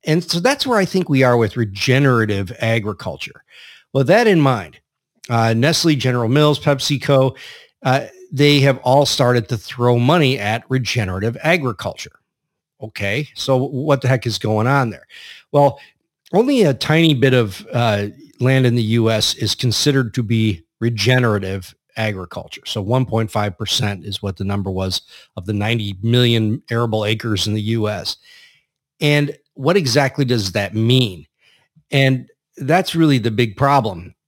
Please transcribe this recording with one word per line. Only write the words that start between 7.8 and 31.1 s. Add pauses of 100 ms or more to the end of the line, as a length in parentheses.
uh, (240)
they
have
all
started
to
throw
money
at
regenerative
agriculture. (680)
Okay,
so
what
the
heck
is
going
on
there? (440)
Well, (520)
only
a
tiny
bit
of,
uh, (320)
land
in
the
U
S
is
considered
to
be (160)
regenerative (220)
agriculture.
So
one
point
five
percent
is
what
the
number
was (340)
of
the
ninety
million
arable
acres
in
the
U
S. (840)
And (180)
what
exactly
does
that
mean? (640)